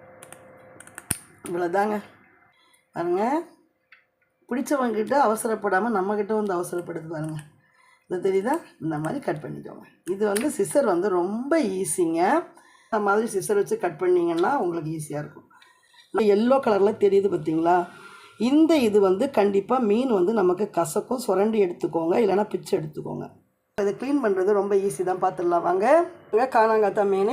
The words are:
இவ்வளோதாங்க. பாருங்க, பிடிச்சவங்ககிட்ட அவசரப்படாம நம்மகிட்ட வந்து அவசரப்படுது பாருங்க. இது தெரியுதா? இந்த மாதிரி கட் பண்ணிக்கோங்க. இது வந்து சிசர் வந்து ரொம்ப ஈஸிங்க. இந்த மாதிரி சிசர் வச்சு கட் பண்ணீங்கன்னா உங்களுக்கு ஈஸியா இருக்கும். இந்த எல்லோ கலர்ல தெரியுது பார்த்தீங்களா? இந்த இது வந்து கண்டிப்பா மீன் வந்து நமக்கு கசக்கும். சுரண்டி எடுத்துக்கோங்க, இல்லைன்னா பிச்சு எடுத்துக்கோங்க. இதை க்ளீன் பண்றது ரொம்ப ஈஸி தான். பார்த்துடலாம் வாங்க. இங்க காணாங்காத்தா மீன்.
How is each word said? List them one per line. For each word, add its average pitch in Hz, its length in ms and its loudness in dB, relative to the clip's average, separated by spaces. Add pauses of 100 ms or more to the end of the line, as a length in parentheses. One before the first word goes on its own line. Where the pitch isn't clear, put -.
(1500)
இவ்வளோதாங்க. 185 500 -2 (1000)
பாருங்க, 175 300 -2 (1200)
பிடிச்சவங்ககிட்ட 247 760 -2
அவசரப்படாம 208 720 0
நம்மகிட்ட 208 420 -2
வந்து 196 180 -2
அவசரப்படுது 170 580 -8
பாருங்க. 156 220 -8 (720)
இது 180 200 -4
தெரியுதா? 196 260 0 (300)
இந்த 156 180 -2
மாதிரி 254 240 -4
கட் 151 160 -4
பண்ணிக்கோங்க. 147 420 -14 (280)
இது 196 180 -2
வந்து 226 160 -2 (100)
சிசர் 233 360 2
வந்து 175 140 0 (120)
ரொம்ப 247 340 -2 (280)
ஈஸிங்க. 165 380 0 (680)
இந்த 220 100 -4 (120)
மாதிரி 214 260 2
சிசர் 202 260 0
வச்சு 214 240 -2
கட் 160 160 -4
பண்ணீங்கன்னா 180 520 2 (100)
உங்களுக்கு 165 340 -4
ஈஸியா 151 260 -8
இருக்கும். - 240 -18 (680)
இந்த 226 100 2 (140)
எல்லோ 247 280 4
கலர்ல 202 260 4 (140)
தெரியுது 196 300 4
பார்த்தீங்களா? 165 420 2 (680)
இந்த 311 260 4 (120)
இது 208 200 2
வந்து 190 200 2 (120)
கண்டிப்பா 202 380 2 (140)
மீன் 247 280 0
வந்து 180 220 2
நமக்கு 180 260 2 (120)
கசக்கும். 208 480 -4
சுரண்டி 208 400 2
எடுத்துக்கோங்க, 170 580 -2
இல்லைன்னா 196 300 2
பிச்சு 175 260 -6
எடுத்துக்கோங்க. - 460 -10 (580)
இதை 202 160 0
க்ளீன் 285 240 -2
பண்றது 196 360 2
ரொம்ப 202 140 0 (140)
ஈஸி 196 220 -4
தான். 180 140 -2
பார்த்துடலாம் 175 440 0
வாங்க. 190 180 0 (480)
இங்க 233 120 2 (100)
காணாங்காத்தா 214 580 2
மீன். 196 200 2